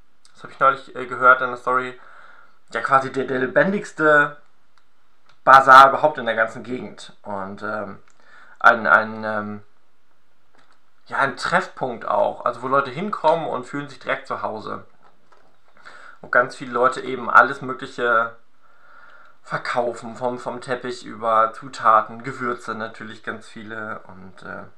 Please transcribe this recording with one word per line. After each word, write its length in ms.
das 80
hab 80
ich 100
neulich, 340
äh, 120
gehört 340
in 80
der 80
Story, 420
ja 80
quasi 280
der, 140
der 140
lebendigste 1000
Basar 440
überhaupt 300
in 80
der 100
ganzen 260
Gegend. 600
Und, 400
ähm, 380
ein, 280
ein, 380
ähm, 380
ja, 140
ein 180
Treffpunkt 680
auch, 380
also 160
wo 80
Leute 220
hinkommen 560
und 180
fühlen 240
sich 100
direkt 280
zu 160
Hause. 420
Wo 60
ganz 300
viele 160
Leute 280
eben 300
alles 320
Mögliche 720
verkaufen, 720
vom, 240
vom 200
Teppich 460
über 460
Zutaten, 720
Gewürze 500
natürlich 480
ganz 240
viele 640
und, 340
äh, 220